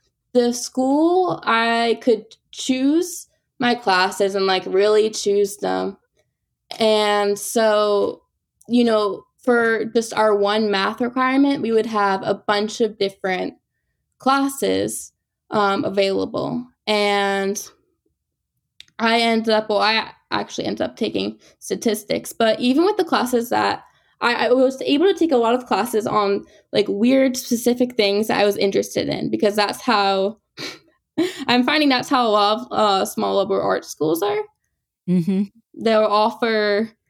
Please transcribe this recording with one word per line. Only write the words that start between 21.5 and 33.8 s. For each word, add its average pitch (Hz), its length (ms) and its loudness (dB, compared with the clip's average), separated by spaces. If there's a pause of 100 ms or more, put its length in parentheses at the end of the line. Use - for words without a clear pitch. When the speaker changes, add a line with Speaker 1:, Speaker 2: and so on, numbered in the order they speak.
Speaker 1:
statistics, - 720 -4
but 220 260 0
even 262 260 2
with 415 120 0
the 381 60 2
classes 240 460 -2
that 202 340 -2 (380)
I, 233 260 0
I 240 60 4
was 262 300 2
able 285 240 2
to 392 100 4
take 320 140 0
a 254 60 4
lot 233 180 2
of 247 100 -4
classes 220 400 -2
on, 202 400 0 (260)
like, 202 160 0
weird 254 480 2
specific 247 640 -2
things 202 300 2
that - 120 0
I 202 60 4
was 202 120 0
interested 202 520 -2
in, - 220 -4
because 214 240 0
that's 208 260 -2
how, 202 580 0 (180)
<laughs> - 920 -8
I'm 247 160 2
finding 294 260 2
that's 254 200 0
how 247 180 0
a - 20 2
lot 208 300 2
of, 247 120 -12
uh, 208 340 2
small 196 340 -2
liberal 196 260 0
arts 190 240 -2